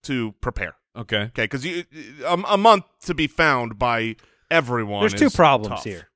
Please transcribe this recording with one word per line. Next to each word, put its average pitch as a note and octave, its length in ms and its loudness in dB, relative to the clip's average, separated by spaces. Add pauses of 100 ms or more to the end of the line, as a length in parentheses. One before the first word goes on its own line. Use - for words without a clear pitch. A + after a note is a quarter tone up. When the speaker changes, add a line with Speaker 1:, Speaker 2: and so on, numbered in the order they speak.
Speaker 1:
to A#2 360 -4
prepare. F#2+ 360 -6 (200)
Speaker 2:
Okay. A2 260 -4
Speaker 1:
Okay, A2 260 -4
'cause C3+ 160 -8
you, F3 200 -8 (400)
a, E3+ 100 0 (140)
a G3+ 100 4
month G#3 260 6 (220)
to F3 80 -4
be D3+ 120 -2
found B2 520 0
by A2+ 360 -2 (360)
everyone A#2 500 0
Speaker 3:
There's G#2 140 2
two D4+ 120 4
Speaker 1:
is - 80 0
Speaker 3:
problems B2+ 420 4
Speaker 1:
tough. - 80 -10
Speaker 3:
here. F#2 320 -12